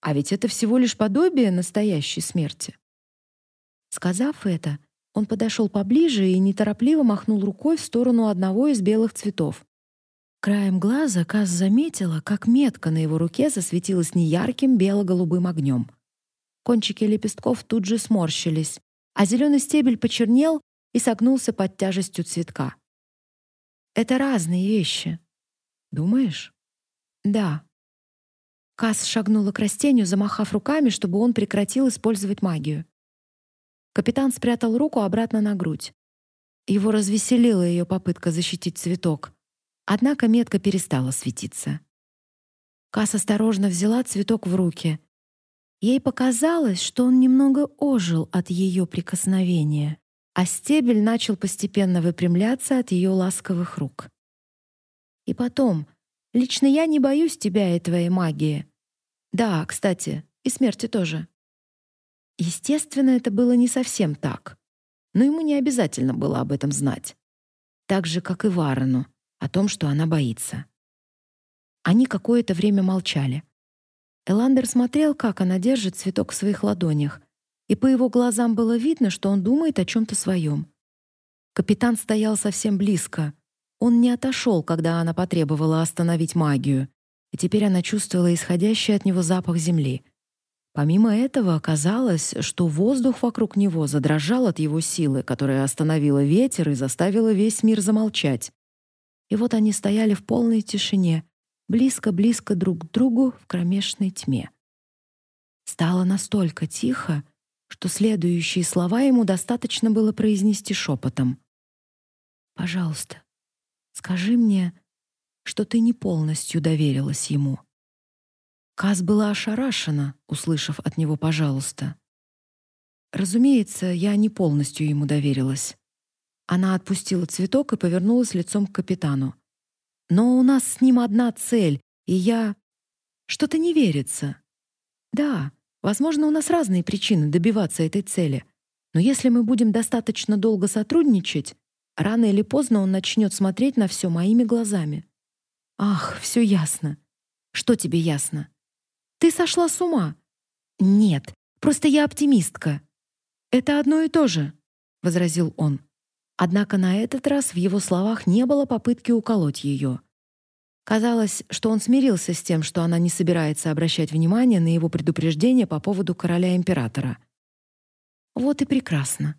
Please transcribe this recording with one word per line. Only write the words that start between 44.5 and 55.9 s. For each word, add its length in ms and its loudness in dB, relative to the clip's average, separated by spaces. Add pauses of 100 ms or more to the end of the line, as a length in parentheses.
руки. 440 -2 (840)
Ей 180 2
показалось, 840 0
что 220 -2
он 160 4
немного 460 4 (120)
ожил 540 0
от 180 -2
её 360 0
прикосновения, 1120 -2 (340)
а 120 0
стебель 580 2
начал 320 0
постепенно 680 0
выпрямляться 760 0
от 120 -4
её 220 0
ласковых 640 -2
рук. 320 -10 (1160)
«И 80 -6
потом, 540 0 (460)